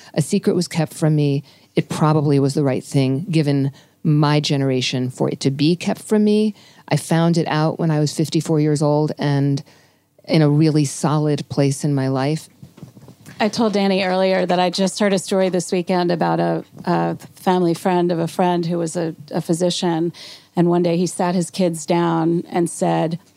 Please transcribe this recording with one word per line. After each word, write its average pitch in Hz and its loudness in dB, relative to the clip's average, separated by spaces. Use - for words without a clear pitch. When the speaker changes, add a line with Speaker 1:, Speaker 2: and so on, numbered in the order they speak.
Speaker 1:
A - 0
secret 196 0
was 175 0
kept 156 -4
from 156 0
me. 143 0
It - 0
probably 151 2
was 135 2
the 151 0
right 127 -2
thing, 135 0
given 143 2
my 147 2
generation, 131 -2
for 135 -2
it - -6
to 139 0
be 147 2
kept - -4
from 214 2
me. 208 2
I 147 0
found 165 2
it 165 0
out 156 0
when 165 0
I 151 2
was 147 0
fifty-four 160 0
years 151 2
old 147 2
and 139 0
in 160 2
a 147 4
really 151 4
solid 151 -2
place 139 0
in 147 0
my 135 -2
life. 135 -2
Speaker 2:
I 226 2
told 220 -2
Danny 196 0
earlier 185 0
that 180 2
I 180 2
just 190 -2
heard 208 2
a 196 2
story 190 0
this 175 -4
weekend 175 0
about 165 0
a, 170 -2
a 170 -2
family 180 -2
friend 180 0
of 165 -2
a 165 -2
friend 175 0
who 170 -2
was 165 -4
a, 165 -4
a 180 -4
physician. 170 -2
And 175 4
one 175 2
day 170 2
he 180 0
sat 175 -2
his 175 -2
kids 170 -2
down 170 0
and 170 0
said, 165 -2